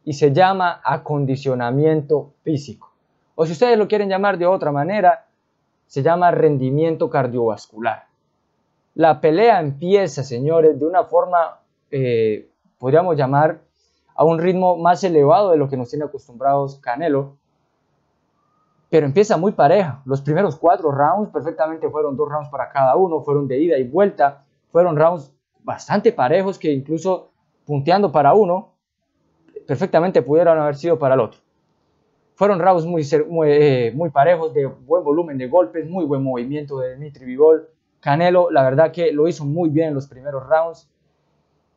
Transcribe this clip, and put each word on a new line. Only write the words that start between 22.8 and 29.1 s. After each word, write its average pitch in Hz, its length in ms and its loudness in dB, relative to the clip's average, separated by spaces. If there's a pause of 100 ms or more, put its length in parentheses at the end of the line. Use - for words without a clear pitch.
uno, 165 280 0
fueron 143 260 -2
de 127 100 -4
ida 156 200 0
y 127 100 -4
vuelta, 151 560 0 (260)
fueron 165 280 2
rounds 165 340 0 (320)
bastante 202 480 -2
parejos 185 460 -2
que 160 120 -4
incluso 156 600 -4 (340)
punteando 151 480 -2
para 147 220 4
uno, 196 400 0 (920)